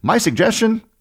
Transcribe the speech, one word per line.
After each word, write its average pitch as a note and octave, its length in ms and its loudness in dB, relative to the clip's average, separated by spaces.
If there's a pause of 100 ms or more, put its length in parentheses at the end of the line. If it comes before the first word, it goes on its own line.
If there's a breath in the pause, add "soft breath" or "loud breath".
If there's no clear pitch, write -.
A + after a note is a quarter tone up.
My F#3 160 0
suggestion A3 640 0 (180)